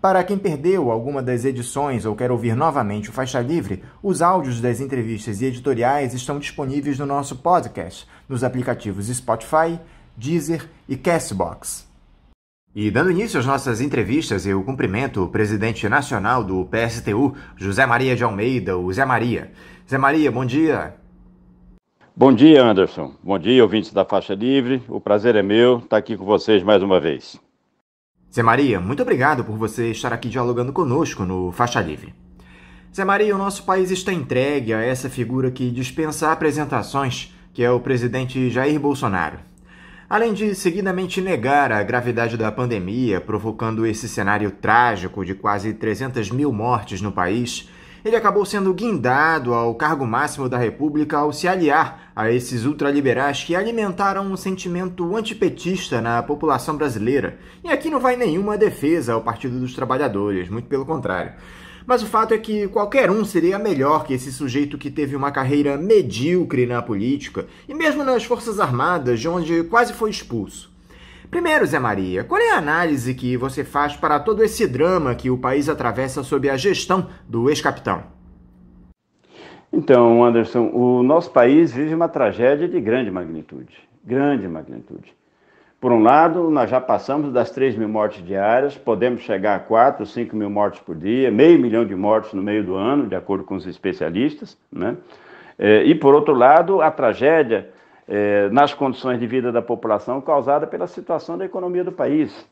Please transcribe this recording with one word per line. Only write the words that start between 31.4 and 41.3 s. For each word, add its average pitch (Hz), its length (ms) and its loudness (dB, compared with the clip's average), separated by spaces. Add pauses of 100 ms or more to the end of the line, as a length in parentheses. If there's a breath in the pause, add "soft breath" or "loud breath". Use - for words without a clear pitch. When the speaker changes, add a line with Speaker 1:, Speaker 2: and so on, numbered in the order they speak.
Speaker 1:
Faixa 120 300 -2
Livre. 78 340 -8 (800 soft breath)
Zé 196 80 -4
Maria, 202 320 2
o 190 40 -2
nosso 196 260 -4
país 185 260 2
está 190 220 -2
entregue 131 600 -2
a 110 80 0
essa 127 260 -4
figura 127 420 -2
que 127 200 -4
dispensa 147 600 -4
apresentações, 143 1040 -2 (200 soft breath)
que 123 100 0
é 120 60 4
o 123 100 4
presidente 127 720 -2
Jair 139 280 0
Bolsonaro. 110 600 -2 (720 soft breath)
Além 220 240 0
de 208 200 -2
seguidamente 185 680 -2
negar 139 500 2